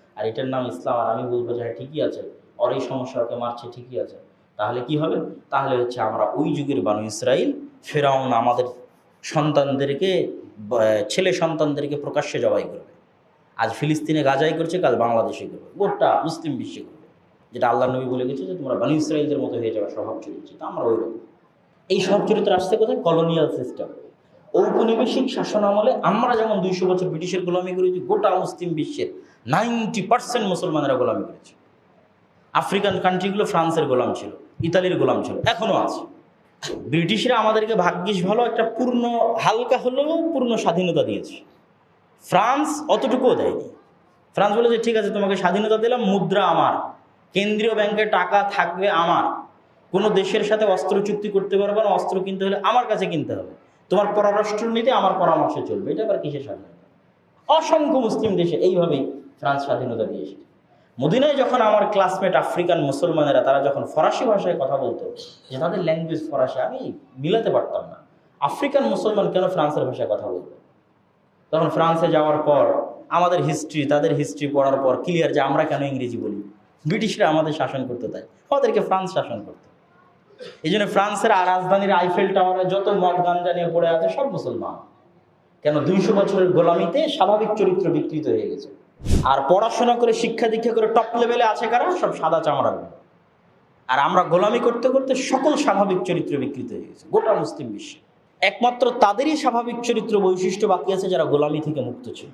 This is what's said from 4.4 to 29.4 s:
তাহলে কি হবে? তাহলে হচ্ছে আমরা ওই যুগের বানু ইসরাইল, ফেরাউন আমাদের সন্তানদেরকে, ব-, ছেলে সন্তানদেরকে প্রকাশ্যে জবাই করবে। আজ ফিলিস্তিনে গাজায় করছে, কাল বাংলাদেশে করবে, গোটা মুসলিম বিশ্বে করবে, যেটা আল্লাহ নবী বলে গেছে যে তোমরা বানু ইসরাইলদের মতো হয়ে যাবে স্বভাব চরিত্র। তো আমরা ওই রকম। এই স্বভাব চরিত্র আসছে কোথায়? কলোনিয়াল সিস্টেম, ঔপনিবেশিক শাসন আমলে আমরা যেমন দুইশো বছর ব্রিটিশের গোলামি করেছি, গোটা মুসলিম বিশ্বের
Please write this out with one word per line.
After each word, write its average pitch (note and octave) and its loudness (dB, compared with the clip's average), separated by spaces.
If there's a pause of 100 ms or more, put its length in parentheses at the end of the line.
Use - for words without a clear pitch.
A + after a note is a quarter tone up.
তাহলে B2 -4
কি D3 -2
হবে? E3 -2 (340)
তাহলে C3+ -2
হচ্ছে A#2+ -2
আমরা - -2
ওই D3+ -2
যুগের C#3 -2
বানু G#2+ 0
ইসরাইল, C3 0 (300)
ফেরাউন C3+ 0
আমাদের A#2+ 2 (580)
সন্তানদেরকে, C#3+ 0 (260)
ব-, A2 -2 (300)
ছেলে F#3 0
সন্তানদেরকে D3 -2
প্রকাশ্যে - -4
জবাই G#2 2
করবে। - -14 (580)
আজ A2+ -2
ফিলিস্তিনে D3+ -2
গাজায় D3 2
করছে, E3 -2
কাল B2+ 2
বাংলাদেশে A2+ 0
করবে, - -18
গোটা F3 2
মুসলিম D#3 -6
বিশ্বে - -10
করবে, - -20 (440)
যেটা A#2+ 0
আল্লাহ B2+ 2
নবী C3 -4
বলে B2 -2
গেছে - -6
যে - -6
তোমরা C3+ -4
বানু B2 0
ইসরাইলদের D3 0
মতো B2 -4
হয়ে A2+ -2
যাবে G2+ -4
স্বভাব G#2+ -8
চরিত্র। - -16
তো D#3 -12
আমরা - -8
ওই - 2
রকম। - -6 (720)
এই F#3 0
স্বভাব F#3+ 2
চরিত্র G3+ 2
আসছে F#3 0
কোথায়? A3+ 0
কলোনিয়াল E3 2
সিস্টেম, - -8 (640)
ঔপনিবেশিক A3+ 2
শাসন G#3 -2
আমলে G#3 4
আমরা A3+ 2
যেমন A3 0
দুইশো F#3 0
বছর F3+ 0
ব্রিটিশের E3+ -4
গোলামি F3+ -2
করেছি, F#3 0
গোটা G3+ 0
মুসলিম E3 -4
বিশ্বের C#3+ -4 (380)